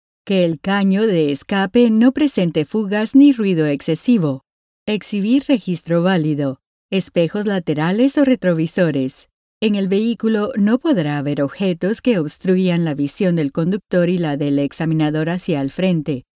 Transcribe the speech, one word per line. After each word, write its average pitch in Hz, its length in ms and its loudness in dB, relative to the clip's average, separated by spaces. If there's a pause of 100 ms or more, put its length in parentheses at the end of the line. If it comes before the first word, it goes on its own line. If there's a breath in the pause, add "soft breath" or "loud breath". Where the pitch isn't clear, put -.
(240)
Que 185 200 2
el 165 160 -2
caño 196 480 0
de 160 240 2
escape 196 580 2
no 226 220 4
presente 180 540 0
fugas 214 500 -2
ni 285 160 8
ruido 196 340 0
excesivo. 156 760 0 (420)
Exhibir 214 600 -2
registro 175 540 -2
válido. 151 580 0 (300)
Espejos 190 560 -2
laterales 185 680 0
o 294 80 4
retrovisores. 165 1040 0 (320)
En 214 140 0
el 196 140 -2
vehículo 214 680 0
no 214 220 2
podrá 156 400 0
haber 143 240 -2
objetos 180 580 -2
que 226 200 0
obstruyan 175 640 0
la 156 100 -2
visión 175 400 -2
del 151 160 0
conductor 180 580 -2
y 185 80 0
la 160 200 -2
del 143 240 0
examinador 156 680 -2
hacia 175 300 -4
el 139 120 -4
frente, 160 520 -2 (140)